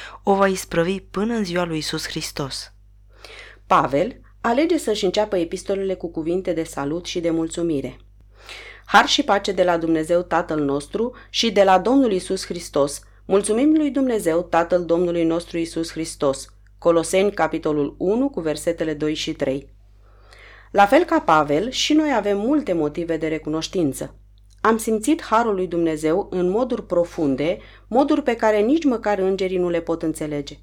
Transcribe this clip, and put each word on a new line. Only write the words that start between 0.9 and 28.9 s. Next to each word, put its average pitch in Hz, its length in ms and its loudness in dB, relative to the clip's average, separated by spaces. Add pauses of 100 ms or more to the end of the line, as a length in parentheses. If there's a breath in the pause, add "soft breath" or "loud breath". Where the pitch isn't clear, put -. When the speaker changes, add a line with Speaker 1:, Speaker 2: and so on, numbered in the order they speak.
Speaker 1:
până 220 340 -4
în 220 100 0
ziua 175 200 -2
lui 165 120 -4
Iisus 156 300 -6
Hristos. - 640 -8 (960 loud breath)
Speaker 2:
Pavel 156 540 2 (200 soft breath)
alege 294 380 2
să-și 208 260 -2
înceapă 208 320 0
epistolele 190 580 -4
cu 180 160 -10
cuvinte 175 420 -4
de 160 120 -2
salut 156 400 -6
și - 160 -6
de 170 100 0
mulțumire. 165 640 -4 (880 loud breath)
Har - 220 4
și - 160 0
pace 202 300 0
de 185 120 2
la 175 120 2
Dumnezeu 165 460 0
Tatăl 165 380 -2
nostru 147 540 -2 (160 loud breath)
și 226 220 0
de 202 100 6
la 190 160 6
Domnul 233 340 4
Iisus 185 340 -4
Hristos. 147 540 -2 (240 soft breath)
Mulțumim 220 520 2
lui 302 140 2
Dumnezeu, 214 520 0
Tatăl 170 420 0
Domnului 170 400 2
nostru 170 340 -2
Iisus 165 320 -6
Hristos. 151 640 -4 (240)
Coloseni, 175 540 2
capitolul 156 680 -2
unu, 226 300 0
cu 269 120 -8
versetele 160 540 -4
doi 151 200 -2
și 156 180 -6
trei. 139 440 -4 (920 loud breath)
La 202 160 6
fel 285 180 6
ca 330 160 2
Pavel, 156 500 2
și - 220 -2
noi 302 240 4
avem 202 220 0
multe 247 340 0
motive 165 440 -2
de 156 100 -4
recunoștință. 156 880 -4 (460)
Am 220 180 2
simțit 220 440 -2
harul 220 320 0
lui 185 120 -2
Dumnezeu 165 640 0
în 180 200 0
moduri 233 360 -2
profunde, 170 720 0 (280 loud breath)
moduri 285 360 2
pe 233 140 0
care 220 220 2
nici 277 260 2
măcar 220 340 -2